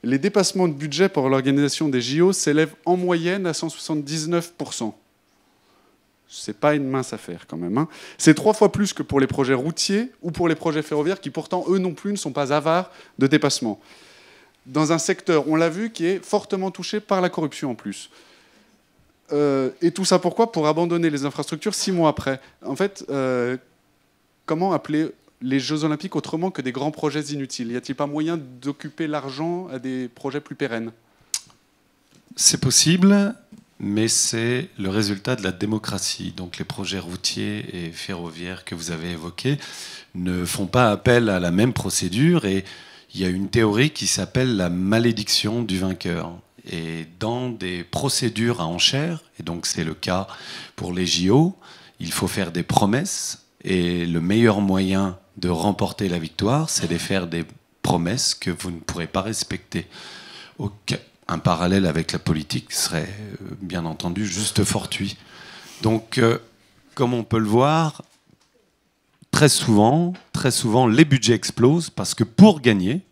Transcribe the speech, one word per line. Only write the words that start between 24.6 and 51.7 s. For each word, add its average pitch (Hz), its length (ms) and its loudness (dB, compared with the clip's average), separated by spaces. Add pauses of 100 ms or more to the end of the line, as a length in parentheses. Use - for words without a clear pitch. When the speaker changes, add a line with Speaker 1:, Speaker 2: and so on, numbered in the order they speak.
Speaker 1:
appeler 151 360 0 (340)
les 131 180 0
Jeux 147 240 -2
Olympiques 156 320 -2
autrement 165 340 -4
que 151 120 -8
des 127 100 -4
grands 143 180 -4
projets 151 300 -4
inutiles ? 135 500 -8
Y 120 60 -4
a-t-il 123 180 -6
pas 143 120 -4
moyen 156 320 -4
d'occuper 139 680 -8
l'argent 151 600 -6
à 131 100 -10
des 127 300 -6
projets 135 320 -8
plus 143 160 -14
pérennes ? 113 340 -4 (1400)
Speaker 2:
C'est - 240 2
possible, 196 800 4 (420)
mais 107 300 0
c'est 120 680 0
le 95 100 -2
résultat 104 480 0
de 101 80 -8
la 92 80 0
démocratie. 101 800 -4
Donc 87 240 -12
les - 80 -8
projets 95 340 -8
routiers 92 880 -8
et 82 60 -10
ferroviaires 87 720 -10
que - 100 -10
vous 82 160 -8
avez 82 200 -6
évoqués 87 480 -6 (580)
ne 90 280 -2
font 92 220 -4
pas 123 240 4
appel 117 380 4
à 95 100 2
la 87 140 0
même 110 220 4
procédure 107 720 0
et 95 180 0 (500)
il 92 60 -6
y 95 40 0
a 92 40 0
une 95 200 -2
théorie 113 420 4
qui - 160 -8
s'appelle 110 500 0
la 90 140 2
malédiction 107 920 0
du 95 160 -2
vainqueur. 85 540 -4 (380)
Et 82 360 -8 (140)
dans 120 300 -4
des 90 340 -8
procédures 117 800 -2
à 80 40 -2
enchères, 139 560 -2 (160)
et - 40 -12
donc 82 240 -8
c'est - 180 -2
le 78 100 -4
cas 92 320 -2 (500)
pour 90 160 -6
les 90 140 -2
J 87 240 2
O, 160 260 6 (440)